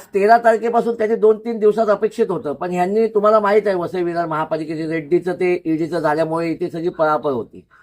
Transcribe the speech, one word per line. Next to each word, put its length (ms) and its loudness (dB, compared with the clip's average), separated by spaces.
तेरा 240 6
तारखेपासून 600 2
त्यांनी 180 0
दोन 240 4
तीन 200 -6
दिवसात 280 4
अपेक्षित 420 0
होतं, 240 -4
पण 180 -6
ह्यांनी, 360 0
तुम्हाला 320 4
माहित 260 2
आहे, 100 0
वसई 280 -4
विरार 220 -2
महापालिकेचे 600 -4
रेड्डीचं 460 -2
ते 320 -2
ईडीचं 340 -2
झाल्यामुळे 520 -2
इथे 180 -6
सगळी 200 -4
पळापळ 420 0
होती. 340 -8